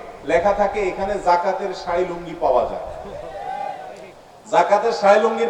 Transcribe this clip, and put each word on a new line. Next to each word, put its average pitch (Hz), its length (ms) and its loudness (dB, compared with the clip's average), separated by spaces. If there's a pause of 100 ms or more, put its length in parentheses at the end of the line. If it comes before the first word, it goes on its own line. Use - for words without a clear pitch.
(260)
লেখা 170 280 4
থাকে, 202 260 0
"এখানে 196 340 -2 (120)
জাকাতের 180 480 2 (120)
শাড়ি 180 200 0
লুঙ্গি 170 360 -8
পাওয়া 135 240 2
যায়।" - 480 -10 (1400)
জাকাতের 202 400 4
শাড়ি 208 280 6
লুঙ্গির 226 300 2